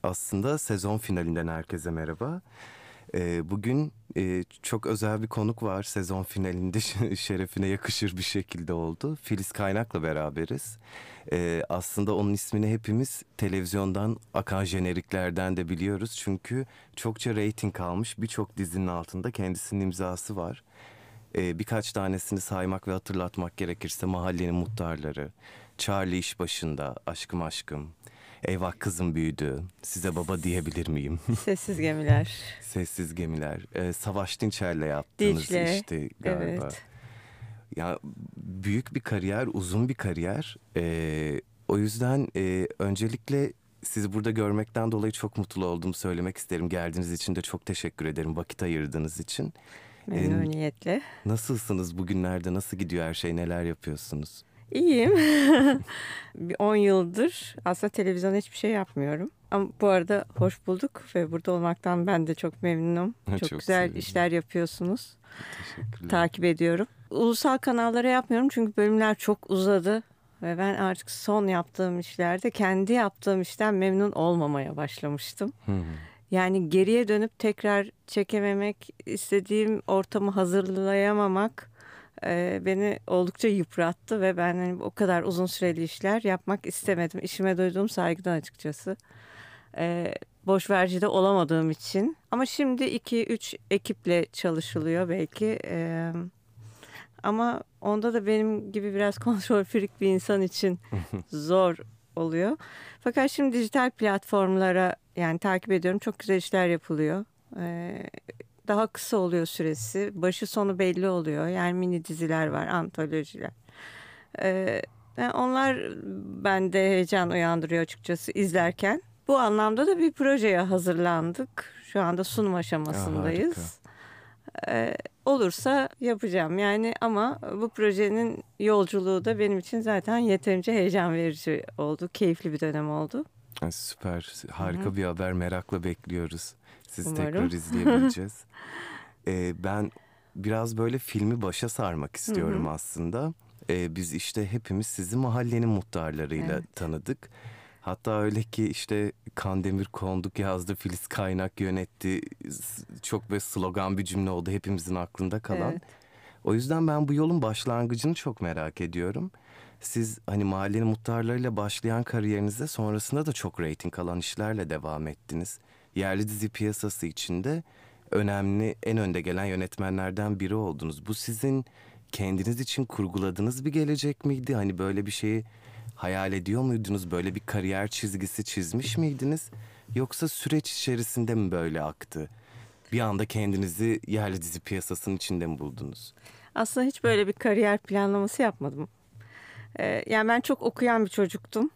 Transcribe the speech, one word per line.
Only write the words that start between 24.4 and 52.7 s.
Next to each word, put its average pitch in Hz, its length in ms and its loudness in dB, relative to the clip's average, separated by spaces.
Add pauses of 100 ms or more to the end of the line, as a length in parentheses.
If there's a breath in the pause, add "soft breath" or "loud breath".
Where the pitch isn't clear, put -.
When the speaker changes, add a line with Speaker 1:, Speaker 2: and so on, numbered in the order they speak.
Speaker 1:
Muhtarları... 82 760 -4 (460 loud breath)
Charlie 95 400 0
İş - 220 -6
Başında, 73 560 -4 (100)
Aşkım 85 360 -6
Aşkım, 78 500 -8 (520 loud breath)
Eyvah 90 360 -2
Kızım 87 360 -2
Büyüdü, 78 480 -2 (180)
Size 90 340 -6
Baba 87 280 -4
Diyebilir 87 440 -2
Miyim? 76 320 -2 (100)
<laughs> 113 160 0
Speaker 2:
Sessiz 190 340 -2
Gemiler. 151 520 2 (300)
Speaker 1:
Sessiz 87 540 -6
Gemiler. 80 500 -4 (100)
Ee, 87 180 -2
Savaş 98 480 -4
Dinçer'le 87 460 -2
yaptığınız 80 560 0
Speaker 2:
Dicle. 175 320 0
Speaker 1:
işti 82 340 -4 (100)
galiba. 185 260 -2
Speaker 2:
Evet. 71 360 -6 (920 loud breath)
Speaker 1:
Ya, 87 240 -4 (380)
büyük 101 580 -4
bir 139 40 -2
kariyer, 101 540 -2
uzun 101 360 0
bir 131 40 -2
kariyer. 92 640 -2 (180)
Ee, 80 640 -2 (260)
o 101 100 2
yüzden, 120 580 0
e, 92 320 0 (120)
öncelikle 107 760 -2 (300)
sizi 101 300 -2
burada 110 180 0
görmekten 107 600 0
dolayı 107 200 0
çok - 260 -6
mutlu 92 280 -2
olduğumu 87 280 -2
söylemek 90 440 -4
isterim. 85 320 -4
Geldiğiniz 85 420 -2
için 87 240 -2
de 90 60 -2
çok - 240 -8
teşekkür 85 400 -4
ederim, 78 300 -2
vakit - 280 -6
ayırdığınız 78 560 -2
için. - 340 -6 (580 loud breath)
Ee, 170 40 -2
Speaker 2:
Memnuniyetle. 156 840 0 (240 loud breath)
Speaker 1:
nasılsınız 104 720 -2
bugünlerde? 90 560 0
Nasıl 95 240 -4